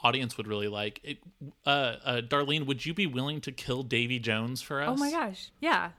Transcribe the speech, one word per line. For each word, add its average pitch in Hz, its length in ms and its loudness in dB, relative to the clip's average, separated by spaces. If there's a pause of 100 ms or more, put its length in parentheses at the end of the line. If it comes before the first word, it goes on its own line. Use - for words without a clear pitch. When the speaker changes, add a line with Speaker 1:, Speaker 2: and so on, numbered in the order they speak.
Speaker 1:
audience 120 340 4
would 107 100 -6
really 104 200 0
like. 104 360 -4
It, 147 140 -8 (480)
uh, - 40 2 (360)
uh, 123 160 0
Darlene, 143 460 2
would 135 180 -2
you 160 80 -2
be 190 140 2
willing 139 340 -2
to 139 100 -8
kill 131 300 -2
Davy 120 380 2
Jones 113 420 0
for 139 200 -4
us? 147 80 0
Speaker 2:
Oh 254 60 2
my 285 160 2
gosh. 269 480 -4
Yeah. 233 400 2